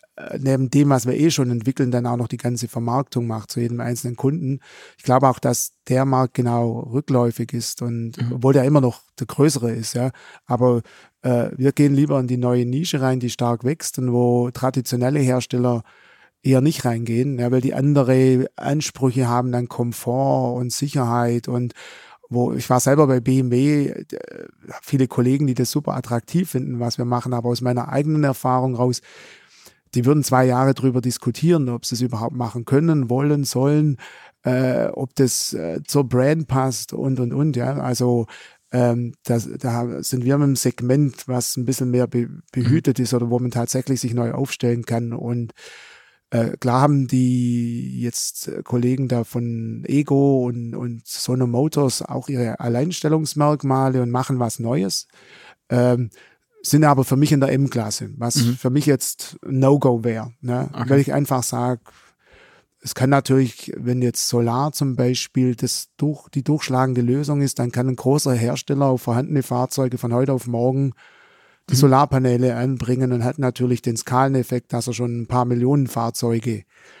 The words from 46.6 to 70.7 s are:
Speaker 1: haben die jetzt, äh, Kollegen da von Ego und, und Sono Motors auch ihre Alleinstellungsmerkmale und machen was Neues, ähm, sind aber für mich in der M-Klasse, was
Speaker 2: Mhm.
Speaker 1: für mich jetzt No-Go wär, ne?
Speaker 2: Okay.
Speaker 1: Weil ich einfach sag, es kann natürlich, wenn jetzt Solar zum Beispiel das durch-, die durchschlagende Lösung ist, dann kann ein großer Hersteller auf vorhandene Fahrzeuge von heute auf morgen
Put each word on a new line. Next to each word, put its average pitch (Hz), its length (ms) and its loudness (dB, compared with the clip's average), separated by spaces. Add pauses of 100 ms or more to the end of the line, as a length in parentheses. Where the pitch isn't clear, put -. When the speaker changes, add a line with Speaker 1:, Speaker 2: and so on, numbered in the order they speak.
Speaker 1:
haben 143 240 4
die 123 960 0
jetzt, - 460 -6
äh, - 140 -10
Kollegen 123 460 -2
da 120 160 0
von 117 600 -6
Ego 139 580 2
und, 117 300 -6
und 117 320 -8
Sono 127 400 -2
Motors 131 560 0
auch - 260 -8
ihre 123 320 -4
Alleinstellungsmerkmale 143 1400 0
und 120 80 -2
machen 127 280 -2
was 117 200 -2
Neues, 143 500 -2 (640)
ähm, 123 400 2 (500)
sind 151 240 4
aber 139 200 4
für 131 120 0
mich 147 160 4
in 143 80 4
der 135 120 2
M-Klasse, 120 640 -2
was 117 260 -2
Speaker 2:
Mhm. 120 120 0
Speaker 1:
für 131 120 -2
mich 143 160 2
jetzt - 640 -2
No-Go 131 580 4
wär, 117 260 -4 (120)
ne? 127 320 -2
Speaker 2:
Okay. 120 160 -2
Speaker 1:
Weil 139 100 6
ich 139 140 -2
einfach 139 280 0
sag, 123 380 -2 (1000)
es - 120 -10
kann 127 140 0
natürlich, 135 720 2
wenn 123 240 -2
jetzt - 260 -2
Solar 123 440 0
zum 135 240 -2
Beispiel 127 580 0
das - 420 -6
durch-, 147 320 -4
die 135 160 -4
durchschlagende 131 560 0
Lösung 143 400 0
ist, 135 180 -2
dann 123 140 -2
kann 127 160 0
ein 127 80 -2
großer 135 380 2
Hersteller 135 520 0
auf 131 140 2
vorhandene 131 420 0
Fahrzeuge 127 540 -2
von 117 160 -4
heute 131 220 2
auf 120 120 -4
morgen 127 460 0 (800)